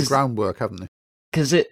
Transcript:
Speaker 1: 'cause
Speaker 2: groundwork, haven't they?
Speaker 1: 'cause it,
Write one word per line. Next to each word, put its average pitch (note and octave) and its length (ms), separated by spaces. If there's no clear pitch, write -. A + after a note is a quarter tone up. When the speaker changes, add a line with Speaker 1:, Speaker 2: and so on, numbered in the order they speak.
Speaker 1:
'cause C#3 60
Speaker 2:
groundwork, B2 500
haven't G2+ 220
they? F2+ 60
Speaker 1:
'cause D3+ 220
it, E3+ 180